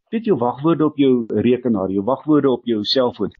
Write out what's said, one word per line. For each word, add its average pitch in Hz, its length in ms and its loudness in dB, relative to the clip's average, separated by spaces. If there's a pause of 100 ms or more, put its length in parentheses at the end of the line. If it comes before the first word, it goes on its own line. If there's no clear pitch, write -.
(120)
Weet 233 140 -4
jou 190 120 2
wagwoorde 139 480 0
op 147 120 -2
jou 131 300 2
rekenaar, 107 640 0
jou 98 140 -2
wagwoorde 139 460 0
op 120 160 -2
jou 110 180 -2
selfoon. 117 560 -2